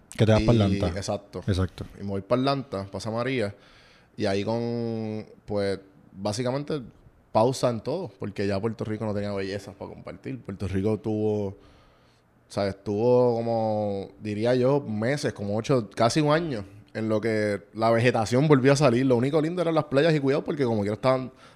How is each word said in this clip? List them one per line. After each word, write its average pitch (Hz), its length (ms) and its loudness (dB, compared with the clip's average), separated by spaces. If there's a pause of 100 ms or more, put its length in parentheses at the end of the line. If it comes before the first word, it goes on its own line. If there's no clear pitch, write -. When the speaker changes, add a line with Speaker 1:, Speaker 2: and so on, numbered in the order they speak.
(180)
Speaker 1:
que 113 80 4
te 110 60 6
vas 107 100 6
Speaker 2:
Y - 20 0
Speaker 1:
pa' 117 80 4
Atlanta. 98 360 2
Speaker 2:
exacto. 98 580 -8
Speaker 1:
Exacto. 92 400 -2 (120)
Speaker 2:
Y - 40 -14
me 101 80 -8
voy 98 100 -4
pa' 117 140 -2
Atlanta, 127 580 -2
pasa 101 180 -8
María. 117 440 -2 (640)
Y 107 80 0
ahí 98 180 0
con, 113 800 -4 (220)
pues, 98 320 -2 (340)
básicamente 123 680 -4 (480)
pausa 123 400 2
en 113 100 -4
todo, 147 380 -6
porque 101 280 -4
ya 98 140 0
Puerto 110 240 -4
Rico 110 220 -6
no 104 80 -2
tenía 101 180 -4
bellezas 98 420 -6
pa' 104 120 -14
compartir. 90 540 -12
Puerto 98 280 -8
Rico 101 300 0
tuvo, 107 480 -2
o 98 100 -8 (920)
sea, 101 200 -2
estuvo 120 680 2
como, 107 760 -2 (120)
diría 107 340 0
yo, 131 260 4
meses, 117 520 -2
como 101 240 -4
ocho, 117 380 0
casi 117 260 2
un 147 120 4
año, 151 320 -2 (300)
en 110 140 -4
lo 107 140 2
que 107 400 0 (100)
la 113 180 2
vegetación 117 580 4
volvió 139 260 6
a - 20 0
salir. 131 300 4
Lo 127 100 4
único 139 240 2
lindo 170 220 0
eran 165 120 0
las 151 100 2
playas 151 280 2
y 156 80 2
cuidado, 139 240 0
porque 135 200 -2
como 113 180 0
quiera 104 140 -2
estaban, 131 360 0 (240)